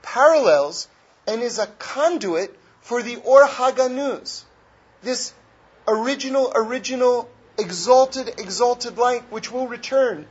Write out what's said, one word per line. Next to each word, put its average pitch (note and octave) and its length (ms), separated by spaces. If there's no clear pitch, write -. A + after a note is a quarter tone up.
parallels A3+ 840
and A3 140
is A#3+ 180
a G#3 80
conduit G#3 880
for A#3+ 220
the A#3+ 140
Or C#4 280
Haganuz, B3+ 960
this B3 300
original, C4 680
original, B3 760
exalted, A#3+ 720
exalted A#3 580
light A#3+ 320
which A3 220
will B3+ 160
return A#3 640